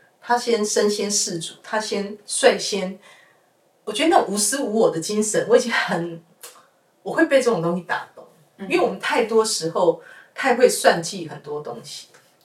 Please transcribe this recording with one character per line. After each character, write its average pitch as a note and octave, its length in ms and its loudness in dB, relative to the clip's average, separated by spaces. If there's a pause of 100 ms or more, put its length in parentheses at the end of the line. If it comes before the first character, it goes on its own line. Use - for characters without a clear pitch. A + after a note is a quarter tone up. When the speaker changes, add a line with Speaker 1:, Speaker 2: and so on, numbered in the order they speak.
(220)
Speaker 1:
他 A#3+ 160 0
先 G#3+ 280 0
身 G#3+ 260 2
先 G3+ 180 -2
士 F#3+ 300 -2
卒， - 140 -10 (100)
他 G#3+ 160 -4
先 G3+ 460 -6
率 - 340 4
先， G3 400 -4 (840)
我 G#3+ 80 -8
觉 G#3 120 -2
得 E4 60 4
那 F#4+ 120 4
无 G3+ 160 -4
私 C4+ 240 -2
无 A3 180 -2
我 - 120 2
的 E3 80 -4
精 G#3 240 -4
神， F3 260 -2
我 A#3+ 80 6
已 - 20 6
经 A3+ 120 -4
很， E3+ 500 -4 (800)
我 - 120 -8
会 D#4+ 120 2
被 C#4 160 4
这 A#3 80 2
种 F3+ 120 0
东 E3+ 140 0
西 F3+ 60 -4
打 - 320 -6
动， - 100 -20 (340)
Speaker 2:
嗯。 G3 120 -12
Speaker 1:
因 F4+ 80 2
为 - 80 2
我 - 40 2
们 F#3+ 100 -8
太 C4+ 260 0
多 A3 180 4
时 E3 280 -2
候 E3+ 300 2 (340)
太 B3+ 200 2
会 A#3+ 140 8
算 F3+ 320 4
计 E3 260 -8
很 - 140 -14
多 D3 200 -8
东 A#2 220 -12
西。 - 240 -16 (380)